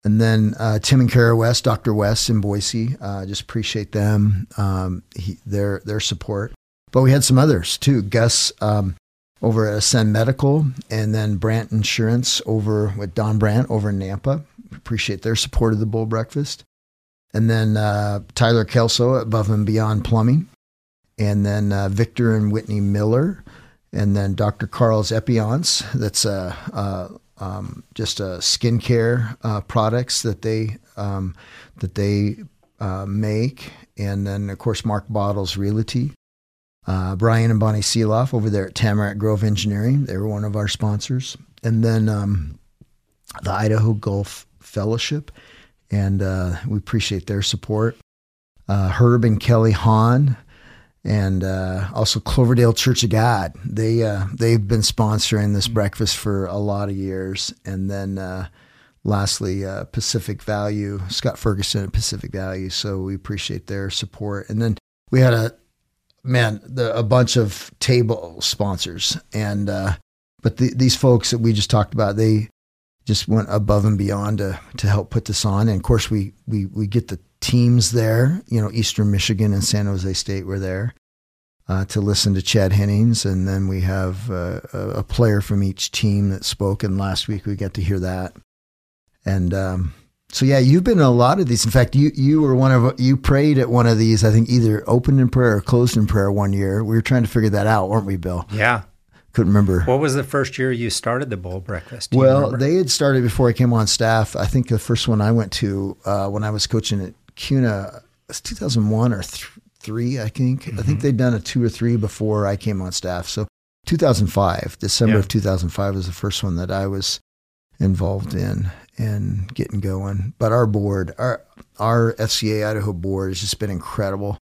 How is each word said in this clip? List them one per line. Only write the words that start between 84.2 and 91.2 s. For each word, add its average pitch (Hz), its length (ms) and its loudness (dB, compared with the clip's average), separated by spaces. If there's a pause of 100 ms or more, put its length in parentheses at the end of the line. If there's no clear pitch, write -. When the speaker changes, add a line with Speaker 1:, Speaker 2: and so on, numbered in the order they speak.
Speaker 1:
uh, 90 300 -6 (120)
a, 95 60 -8 (120)
a 104 120 -6
player 107 380 2
from 101 220 0
each 95 300 -4
team 101 380 0
that 95 140 -6
spoke. 101 380 -2
And 98 160 -2
last 98 300 -4
week 104 180 -6
we 101 100 -4
got 98 180 -6
to 104 80 -4
hear 95 180 0
that. 92 340 -6 (880)
And, 92 300 0
um, 92 400 -4 (380)
so, - 140 0
yeah, 135 140 4
you've 147 240 6
been 220 140 4
in 151 60 6
a 127 60 6
lot 143 300 4